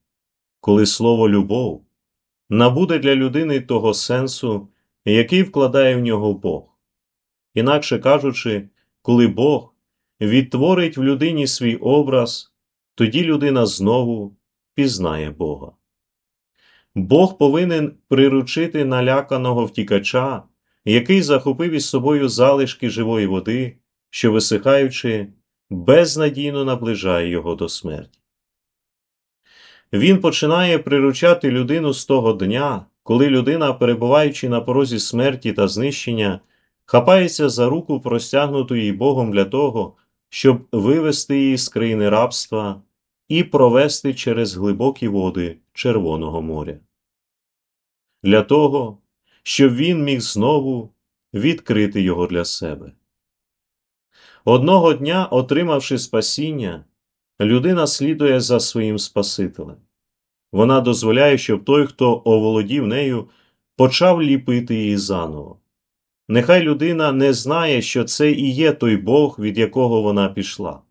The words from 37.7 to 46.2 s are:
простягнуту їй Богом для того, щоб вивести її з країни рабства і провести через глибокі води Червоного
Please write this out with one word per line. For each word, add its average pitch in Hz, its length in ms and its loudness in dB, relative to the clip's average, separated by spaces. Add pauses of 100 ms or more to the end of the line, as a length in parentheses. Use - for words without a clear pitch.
простягнуту 127 760 -2
їй 107 160 -2
Богом 120 400 0
для 98 120 2
того, 113 520 -4 (320)
щоб 131 440 0
вивести 139 680 0
її 135 180 2
з 127 120 -6
країни 110 400 -2
рабства 107 760 -2 (460)
і 165 160 0
провести 135 720 2
через 113 420 -4
глибокі 110 520 -2
води 92 500 -4 (140)
Червоного 82 720 -4